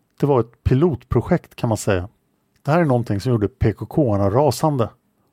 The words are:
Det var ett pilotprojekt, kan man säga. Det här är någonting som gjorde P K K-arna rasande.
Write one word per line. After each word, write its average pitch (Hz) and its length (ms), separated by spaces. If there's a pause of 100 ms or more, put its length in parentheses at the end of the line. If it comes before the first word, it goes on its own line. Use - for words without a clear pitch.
(200)
Det - 60
var 139 140
ett - 240
pilotprojekt, 135 920
kan - 140
man 113 80
säga. 95 320 (520)
Det 139 100
här 160 80
är 170 60
någonting 117 340
som 127 120
gjorde 104 160
P - 260
K - 120
K-arna 104 440
rasande. 131 600 (420)